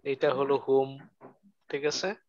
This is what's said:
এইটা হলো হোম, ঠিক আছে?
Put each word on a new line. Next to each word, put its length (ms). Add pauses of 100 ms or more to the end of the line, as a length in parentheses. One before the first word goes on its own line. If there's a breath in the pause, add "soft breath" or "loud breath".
এইটা 300
হলো 240
হোম, 400 (680)
ঠিক 160
আছে? 300 (140)